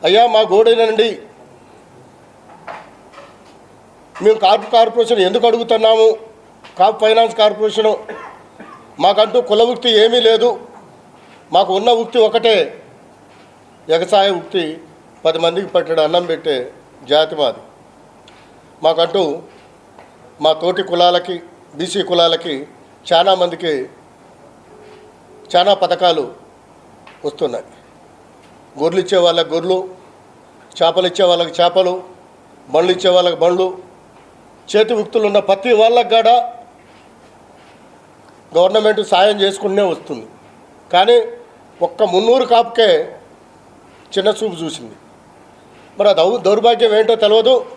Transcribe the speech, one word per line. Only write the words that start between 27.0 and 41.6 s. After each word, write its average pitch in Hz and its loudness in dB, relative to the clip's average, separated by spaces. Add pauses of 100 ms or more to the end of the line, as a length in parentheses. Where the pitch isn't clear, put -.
వస్తున్నాయి. 135 -6 (1160)
గొర్రెలు 180 -2
ఇచ్చే 190 0
వాళ్ళకి 170 2
గొర్రెలు, 185 -4 (960)
చేపలు 170 0
ఇచ్చే 180 -2
వాళ్ళకి 170 0
చేపలు, 180 0 (640)
బండ్లు 170 0
ఇచ్చే 180 0
వాళ్ళకి 180 2
బండ్లు, 180 -2 (960)
చేతి 220 2
వృత్తులు 214 -2
ఉన్న 202 0
ప్రతి 196 0
వాళ్ళకి 233 2
కూడా 226 2 (2250)
గవర్నమెంట్ 214 0
సాయం 202 2
చేసుకుంటూనే 196 -2
వస్తుంది. 143 -6 (680)
కానీ 220 4 (600)